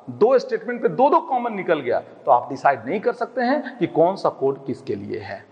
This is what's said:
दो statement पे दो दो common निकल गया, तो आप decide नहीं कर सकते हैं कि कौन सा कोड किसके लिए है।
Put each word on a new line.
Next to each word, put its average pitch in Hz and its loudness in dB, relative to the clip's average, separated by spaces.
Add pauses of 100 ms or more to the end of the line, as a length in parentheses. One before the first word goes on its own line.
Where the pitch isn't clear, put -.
दो 214 4
statement 233 -6
पे 240 0
दो 247 4
दो 339 6
common 240 -2
निकल 180 0
गया, 117 -2
तो - -4
आप 123 4
decide 131 0
नहीं 185 -4
कर 240 -2
सकते - -6
हैं 247 -2
कि 165 -2
कौन 170 2
सा 165 -2
कोड 135 -4
किसके 113 -6
लिए 101 -8
है। 101 -12